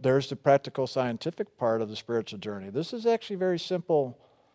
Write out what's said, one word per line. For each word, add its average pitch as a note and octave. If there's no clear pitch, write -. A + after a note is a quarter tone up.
there's C3
the C3+
practical C#3
scientific B2+
part A2+
of G#2+
the G#2+
spiritual A2+
journey. G2
This C#3
is A3+
actually A3+
very F3+
simple D#3+